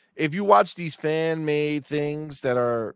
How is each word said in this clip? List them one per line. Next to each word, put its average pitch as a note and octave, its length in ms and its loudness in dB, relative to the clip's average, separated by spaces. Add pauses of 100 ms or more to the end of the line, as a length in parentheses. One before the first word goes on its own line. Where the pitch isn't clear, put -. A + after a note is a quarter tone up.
(160)
if D3+ 180 -2
you G3+ 120 -2
watch G3+ 300 6
these E3+ 200 -8
fan-made D3+ 920 0
things D3 540 -4
that B2+ 160 0
are A#2+ 400 0